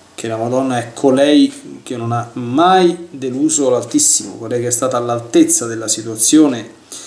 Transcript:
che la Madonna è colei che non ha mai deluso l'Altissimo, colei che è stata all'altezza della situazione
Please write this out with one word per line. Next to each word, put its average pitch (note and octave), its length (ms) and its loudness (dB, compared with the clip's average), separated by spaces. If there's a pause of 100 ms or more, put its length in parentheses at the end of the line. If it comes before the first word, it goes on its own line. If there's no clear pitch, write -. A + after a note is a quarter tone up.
(160)
che - 120 -8
la A2+ 100 -4
Madonna B2+ 400 0
è A#2 160 -6
colei C#3 920 2
che B2+ 140 -10
non A#2 160 -4
ha A#2 200 -4
mai E3+ 760 2
deluso C3+ 600 -2
l'Altissimo, A#2 680 0
colei A#2 240 -4
che B2 60 -4
è A#2+ 40 -4
stata B2+ 240 -2
all'altezza A#2+ 680 0
della A2+ 240 -6
situazione A2+ 920 0 (240)